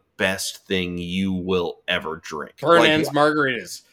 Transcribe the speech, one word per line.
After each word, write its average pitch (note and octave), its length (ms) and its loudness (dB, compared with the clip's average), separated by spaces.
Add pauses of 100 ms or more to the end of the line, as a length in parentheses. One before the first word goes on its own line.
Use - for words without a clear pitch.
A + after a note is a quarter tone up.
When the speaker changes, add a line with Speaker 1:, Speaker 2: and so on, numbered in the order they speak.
(160)
Speaker 1:
best - 500 -4
thing F2+ 320 -2
you F#2 340 -2
will F2+ 540 -2
ever E2 300 -4
drink. D2+ 440 -12
Speaker 2:
Burn E3 200 6
Speaker 1:
Like, D#3+ 100 6
Speaker 2:
ends D#3 200 2
margaritas. C#3+ 720 0 (100)